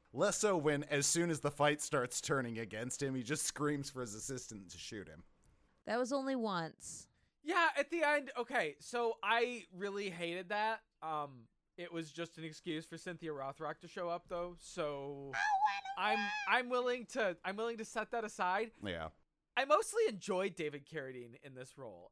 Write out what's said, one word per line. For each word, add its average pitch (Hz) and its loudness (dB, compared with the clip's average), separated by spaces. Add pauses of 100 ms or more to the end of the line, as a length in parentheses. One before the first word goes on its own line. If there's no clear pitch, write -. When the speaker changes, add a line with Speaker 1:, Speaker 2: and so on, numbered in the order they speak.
(140)
Speaker 1:
Less 175 2
so 202 4
when, 147 4
as 143 2
soon 170 4
as 160 0
the 143 2
fight 147 4
starts - 0
turning 123 0
against 113 -4
him, 135 0
he 127 0
just 139 0
screams 147 0
for 127 -6
his 110 -6
assistant 110 -8
to 90 -16
shoot 95 -8
him. 78 -16 (640)
Speaker 2:
That 226 0
was 247 0
only 269 0
once. 190 -4 (360)
Speaker 3:
Yeah, 339 4 (100)
at 277 2
the 330 0
end, 294 4
okay, 233 0
so 240 0 (100)
I 233 4 (120)
really 202 -2
hated 175 -4
that. 214 0 (220)
Um, 147 -4 (340)
it 175 -8
was 160 -6
just 165 -8
an 160 -10
excuse 156 -6
for 165 -12
Cynthia 165 -8
Rothrock 143 -6
to 175 -14
show 175 -4
up, 170 -4
though. 175 -4
So 143 -4 (640)
I'm, 831 6 (320)
I'm 247 4
willing 247 0
to, 202 0
I'm 190 -4
willing 233 -2
to 220 -6
set 214 -4
that 233 0
aside. 208 0 (140)
Speaker 1:
Yeah. 82 -2 (500)
Speaker 3:
I 262 6
mostly 403 6
enjoyed 190 0
David 147 -4
Carradine 131 -8
in 139 -16
this 127 -14
role, 98 -14